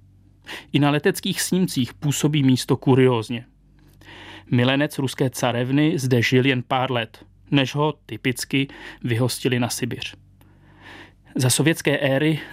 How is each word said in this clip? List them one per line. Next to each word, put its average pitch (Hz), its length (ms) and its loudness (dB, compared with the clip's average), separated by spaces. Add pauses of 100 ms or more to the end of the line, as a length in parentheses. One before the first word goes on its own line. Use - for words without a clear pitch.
(720)
I 151 60 2
na 143 120 4
leteckých 175 500 -2
snímcích 175 540 -2
působí 151 480 0
místo 131 340 2
kuriózně. 123 680 2 (1080)
Milenec 135 480 2
ruské 135 320 -2
carevny 131 680 0
zde 127 240 2
žil 127 240 4
jen 127 220 2
pár 131 240 -2
let, 117 320 -6 (260)
než 139 240 2
ho 147 200 0 (120)
typicky 127 640 -4 (360)
vyhostili 123 560 -2
na 120 80 0
Sibiř. - 480 -8 (1200)
Za 127 140 2
sovětské 156 480 0
éry 147 420 0 (120)